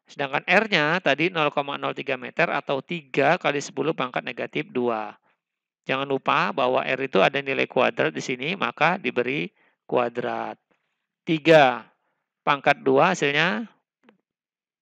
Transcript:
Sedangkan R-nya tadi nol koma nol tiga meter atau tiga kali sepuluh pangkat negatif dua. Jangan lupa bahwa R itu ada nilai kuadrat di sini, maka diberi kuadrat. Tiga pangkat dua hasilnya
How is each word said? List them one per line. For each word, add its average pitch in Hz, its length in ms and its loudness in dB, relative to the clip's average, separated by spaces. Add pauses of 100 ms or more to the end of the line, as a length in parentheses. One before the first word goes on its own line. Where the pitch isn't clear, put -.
(120)
Sedangkan 143 320 -6
R-nya 180 560 2
tadi 156 320 0
nol 156 240 -2
koma 143 240 -4
nol 139 160 -6
tiga 135 240 -6
meter 123 320 -2
atau 139 320 -4
tiga 156 560 0
kali 143 240 -2
sepuluh 147 320 -4
pangkat 131 320 -6
negatif 127 400 -8
dua. 113 480 -4 (720)
Jangan 135 160 -2
lupa 143 480 0
bahwa 131 320 0
R 131 240 -2
itu 190 160 4
ada 139 160 2
nilai 135 240 -2
kuadrat 127 480 0
di 147 80 -10
sini, 135 400 -8
maka 156 400 0
diberi 131 480 -4 (400)
kuadrat. 117 720 -4 (640)
Tiga 147 640 6 (560)
pangkat 143 400 0
dua 143 320 4
hasilnya 165 560 -2 (1120)